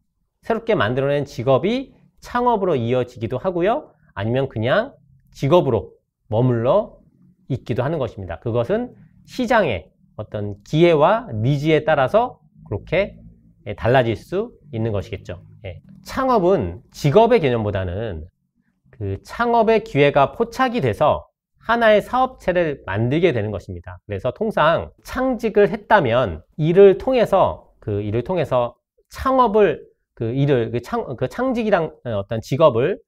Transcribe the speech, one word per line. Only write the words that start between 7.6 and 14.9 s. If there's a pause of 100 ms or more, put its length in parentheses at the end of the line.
하는
것입니다.
그것은 (320)
시장의 (260)
어떤
기회와
니즈에
따라서 (260)
그렇게, (480)
예,
달라질
수 (200)
있는